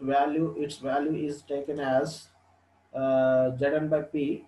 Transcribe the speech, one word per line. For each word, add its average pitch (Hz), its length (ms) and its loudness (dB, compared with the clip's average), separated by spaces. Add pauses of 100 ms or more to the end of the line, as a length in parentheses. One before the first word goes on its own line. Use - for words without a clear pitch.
value, 147 580 0
its 147 180 -6
value 147 520 -2
is 147 140 -8
taken 143 380 -6
as, 139 480 -2 (680)
uh, 131 640 4
Z 139 100 0
N 156 220 0
by 151 140 2
P 147 460 -4